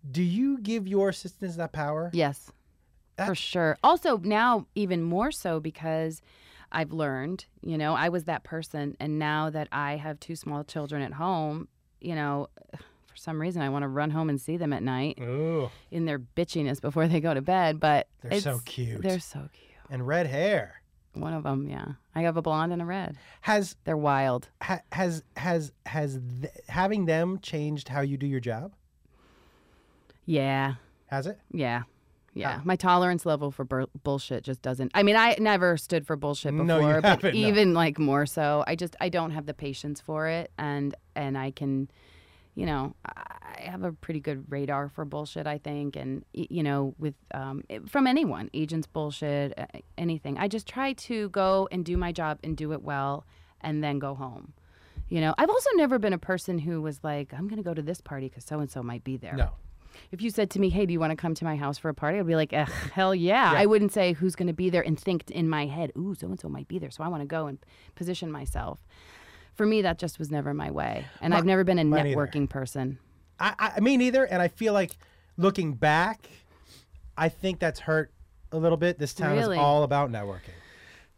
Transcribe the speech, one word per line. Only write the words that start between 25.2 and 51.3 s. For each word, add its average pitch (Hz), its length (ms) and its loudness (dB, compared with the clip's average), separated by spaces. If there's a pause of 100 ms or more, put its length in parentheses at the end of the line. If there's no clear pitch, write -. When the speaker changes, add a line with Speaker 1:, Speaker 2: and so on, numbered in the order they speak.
Speaker 1:
has, 156 360 -2 (140)
has 139 340 -2 (200)
th-, 151 120 -8 (160)
having 196 380 0
them 175 340 2
changed 151 480 -4
how 139 120 -2
you 139 160 0
do 139 120 -4
your 135 100 -2
job? 120 340 -4 (1500)
Speaker 2:
Yeah. 135 500 2 (320)
Speaker 1:
Has 139 200 -4
it? - 140 -10 (100)
Speaker 2:
Yeah. 120 320 -2 (500)
Yeah. - 260 -4
Speaker 1:
How? 139 60 -8
Speaker 2:
My 180 120 2
tolerance 180 500 4
level 147 240 0
for 135 140 -8
bur-, 131 240 -2 (160)
bullshit 139 400 -4
just 131 180 -6
doesn't, 131 320 -4
I 202 80 6
mean, 208 140 6
I 226 240 8
never 185 360 4
stood 156 300 -2
for 160 80 -2
bullshit 143 380 -4
before, 156 120 0
Speaker 1:
No, 165 140 4
you 151 220 6
Speaker 2:
but 156 40 2
Speaker 1:
haven't, 190 300 6
no. 220 140 4
Speaker 2:
even, 202 260 6
like, 160 240 2
more 143 280 4
so, 147 420 2
I 165 80 0
just, 170 240 -6
I 180 80 0
don't 165 240 -2
have 147 140 -6
the 147 80 -6
patience 143 460 -8
for 156 280 -4
it, 165 280 -4
and, 143 380 -2 (220)
and 139 200 -4
I 135 140 -4
can, 135 400 -2 (640)
you 180 120 -4
know, 135 280 -4 (100)
I, - 180 -12 (360)
I - 40 -14
have 185 200 -10
a 175 100 -4
pretty 156 280 -6
good 139 280 -4
radar 139 400 -2
for 156 160 -8
bullshit, 147 440 -6
I 147 100 -4
think, 147 380 -6
and, 135 360 -6
y-, - 160 -6
you 165 140 -2
know, 139 380 0
with, 151 140 -4 (200)
um, 135 340 -8
i-, 110 200 -10
from 269 180 4
anyone, 254 480 0
agents 156 320 -2
bullshit, 143 720 -2
a-, - 240 -12 (160)
anything. 160 400 -4
I 196 80 0
just 208 220 -6
try 269 240 -2
to 214 380 -4